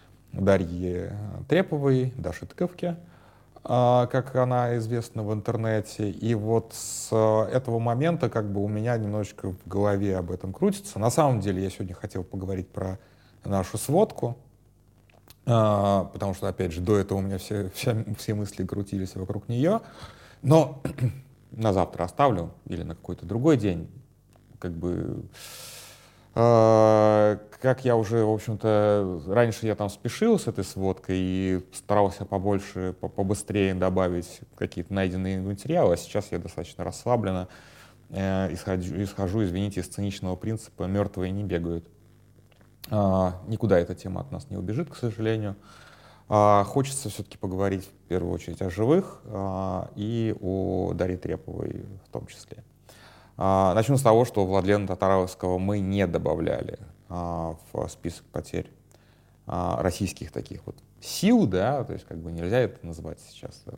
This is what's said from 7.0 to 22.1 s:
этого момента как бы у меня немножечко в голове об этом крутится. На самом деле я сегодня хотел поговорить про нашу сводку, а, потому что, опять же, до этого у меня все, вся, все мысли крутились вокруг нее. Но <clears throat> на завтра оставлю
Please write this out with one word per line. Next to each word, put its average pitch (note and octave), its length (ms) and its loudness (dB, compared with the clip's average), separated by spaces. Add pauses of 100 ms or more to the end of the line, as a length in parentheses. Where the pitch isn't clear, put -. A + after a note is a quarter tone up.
этого A2 680 2
момента B2 500 0
как G#2 220 -2
бы G2+ 120 0
у G#2 40 0
меня A2 300 -2
немножечко G#2 540 -4
в - 160 -12
голове G2 500 2
об F2+ 140 -4
этом F#2 220 -6
крутится. G3 460 -2
На A2+ 100 2
самом C3 300 4
деле F#2+ 240 0
я F#2+ 60 -2
сегодня F#2+ 260 -8
хотел - 280 -8
поговорить F#2+ 460 -6
про F#2 300 -6 (440)
нашу G2 340 -2
сводку, C3+ 600 0 (1080)
а, G2+ 680 4
потому G2 220 -4
что, G2 120 -4
опять F#2 260 -2
же, F2 80 -4
до G2+ 160 4
этого G2 220 0
у - 20 -2
меня F#2+ 160 -4
все, G2 360 -4
вся, A#2+ 220 -2 (220)
все - 180 -4
мысли G2+ 300 -4
крутились G2 500 -6
вокруг F#2+ 340 -8
нее. D#3 320 2 (600)
Но D3 400 6 (360)
<clears throat> - 340 -20
на A2 220 0
завтра F2 300 0
оставлю F2+ 480 0 (160)